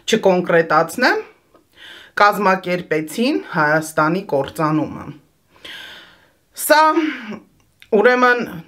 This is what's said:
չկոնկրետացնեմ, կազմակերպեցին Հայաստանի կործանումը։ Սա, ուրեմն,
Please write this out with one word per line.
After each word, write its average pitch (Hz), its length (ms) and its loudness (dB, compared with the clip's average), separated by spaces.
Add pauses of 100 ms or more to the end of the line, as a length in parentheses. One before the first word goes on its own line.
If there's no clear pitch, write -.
չկոնկրետացնեմ, 180 1200 0 (920)
կազմակերպեցին 185 1300 0
Հայաստանի 156 800 0
կործանումը։ 147 800 -4 (1500)
Սա, 302 260 4 (1080)
ուրեմն, 247 540 4 (220)